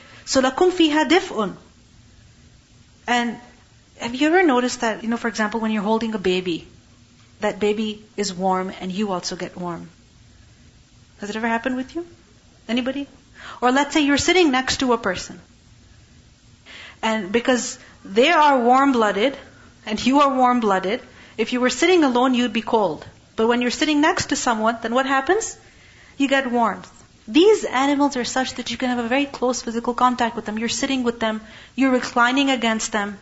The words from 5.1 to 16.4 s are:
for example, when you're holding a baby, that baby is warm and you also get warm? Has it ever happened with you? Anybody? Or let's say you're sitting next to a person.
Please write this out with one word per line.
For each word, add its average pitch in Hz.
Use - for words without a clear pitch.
for 233
example, 214
when 220
you're 220
holding 220
a 220
baby, 185
that 196
baby 214
is 190
warm 185
and 185
you 202
also 180
get 175
warm? 175
Has 202
it 208
ever 226
happened 233
with 262
you? 339
Anybody? 262
Or 247
let's 285
say 311
you're 277
sitting 349
next 262
to 254
a 233
person. -